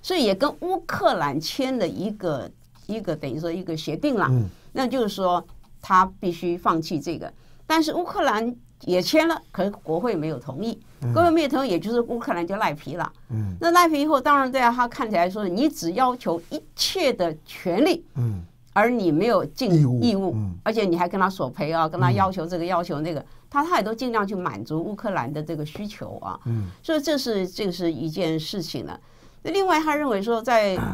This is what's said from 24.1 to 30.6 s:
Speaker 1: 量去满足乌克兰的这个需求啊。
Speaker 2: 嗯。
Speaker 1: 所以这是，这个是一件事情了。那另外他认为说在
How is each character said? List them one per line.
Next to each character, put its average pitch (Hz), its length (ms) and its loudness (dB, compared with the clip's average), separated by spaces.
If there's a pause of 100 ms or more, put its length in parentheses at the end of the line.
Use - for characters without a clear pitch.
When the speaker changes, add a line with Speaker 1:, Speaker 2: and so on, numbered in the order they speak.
Speaker 1:
量 214 160 2
去 208 60 -6
满 156 320 -4
足 156 160 -2
乌 202 140 -6
克 202 160 -4
兰 139 200 -2
的 151 100 -6
这 156 140 -6
个 151 100 -6
需 202 200 -10
求 - 320 -12
啊。 - 280 -8
Speaker 2:
嗯。 110 240 -2 (120)
Speaker 1:
所 320 140 0
以 302 40 2
这 294 180 0
是， 202 300 -2
这 208 180 -6
个 180 60 0
是 175 200 -2
一 156 180 -4
件 160 300 -2
事 170 220 -6
情 123 240 -6
了。 73 140 -10 (440)
那 320 80 -6
另 381 160 2
外 320 140 4
他 311 120 0
认 294 140 0
为 196 140 0
说 226 200 0
在 214 360 2 (160)